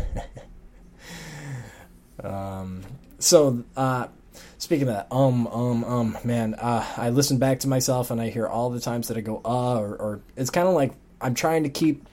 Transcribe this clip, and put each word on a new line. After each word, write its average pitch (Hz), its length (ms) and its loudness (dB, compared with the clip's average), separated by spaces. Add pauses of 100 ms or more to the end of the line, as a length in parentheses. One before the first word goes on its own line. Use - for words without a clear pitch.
<laughs> - 160 -4 (2000)
Um, 95 600 -8 (360)
so, 139 460 6 (120)
uh, 131 300 0 (500)
speaking 139 320 0
of 113 60 0
that, 101 160 -4
um, 123 380 4
um, 120 360 0
um, 117 400 0
man, 117 300 0
uh, 117 320 -2 (100)
I 120 140 -2
listen 135 280 4
back 131 220 2
to 135 80 -2
myself 127 420 2
and 117 100 -2
I 113 100 -2
hear 110 160 -2
all 120 240 -2
the 120 100 -4
times 117 280 -4
that 113 100 -6
I - 20 -4
go, 107 240 -6
uh, 123 340 0
or, 104 180 -4
or 107 240 -4 (160)
it's 131 120 -2
kinda 180 220 2
like 147 220 4 (280)
I'm 127 140 -2
trying 160 300 2
to 147 40 0
keep 147 440 0